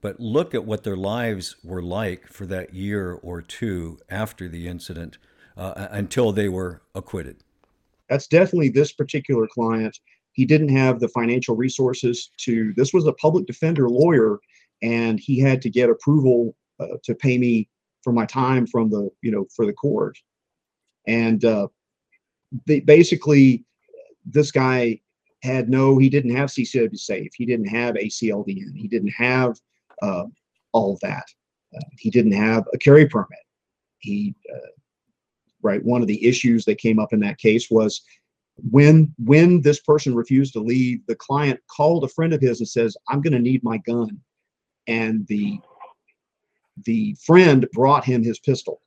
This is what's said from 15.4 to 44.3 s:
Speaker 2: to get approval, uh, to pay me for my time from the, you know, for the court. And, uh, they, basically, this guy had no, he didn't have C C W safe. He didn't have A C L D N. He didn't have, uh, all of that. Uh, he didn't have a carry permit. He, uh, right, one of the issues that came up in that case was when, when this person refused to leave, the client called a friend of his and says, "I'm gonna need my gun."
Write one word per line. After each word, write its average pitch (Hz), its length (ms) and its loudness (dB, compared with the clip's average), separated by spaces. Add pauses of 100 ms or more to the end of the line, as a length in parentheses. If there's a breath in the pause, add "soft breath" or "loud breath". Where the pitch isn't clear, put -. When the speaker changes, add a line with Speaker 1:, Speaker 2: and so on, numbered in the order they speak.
Speaker 2:
to 120 80 -4
get 120 200 0
approval, 123 680 2 (260)
uh, 92 220 -10
to 120 120 -6
pay 127 220 0
me 120 320 0 (340)
for 127 80 -2
my 117 140 0
time 127 420 -2
from 113 220 -2
the, 101 200 -4 (120)
you 113 100 -4
know, 101 140 -4 (100)
for 113 100 -2
the 104 80 -4
court. 107 440 -4 (920)
And, 113 380 0
uh, 107 220 0 (1000)
they, 151 120 2
basically, 147 840 4 (600)
this 147 260 0
guy 127 500 -2 (400)
had 131 260 -4
no, 135 300 4
he 135 120 6
didn't 127 260 0
have 139 160 -2
C 131 120 -4
C 127 160 -4
W 107 180 -2
safe. 101 380 -10
He 123 100 -8
didn't 113 220 -2
have 117 300 -4
A 104 120 -6
C 110 200 -6
L 104 140 -4
D 98 200 -10
N. - 120 -16
He 104 120 -14
didn't 104 220 -4
have, 123 500 -2 (440)
uh, 92 220 -6 (480)
all 101 200 0
of 92 60 -10
that. 104 260 -10 (500)
Uh, 131 60 -14 (160)
he 110 140 -4
didn't 110 220 4
have 110 380 0
a - 60 -6
carry 143 300 8
permit. - 320 -6 (580)
He, 104 380 -6 (180)
uh, 64 140 -16 (960)
right, 101 200 -2
one 120 200 0
of 107 40 -4
the 101 160 -4
issues 117 420 2
that 104 120 0
came 110 220 0
up 107 140 -4
in 110 80 2
that 101 180 -4
case 110 320 2
was 110 300 2 (680 soft breath)
when, 151 480 8
when 160 440 6
this 143 180 2
person 147 340 0
refused 131 400 0
to 113 60 -6
leave, 123 480 -2
the 113 80 -4
client 139 520 -2
called 156 360 0
a 131 60 -4
friend 165 220 -2
of 147 100 0
his 123 180 0
and 113 100 -6
says, 117 260 0 (140)
"I'm 139 120 -2
gonna 143 180 0
need 123 240 0
my 113 160 -2
gun." 113 400 -6 (680)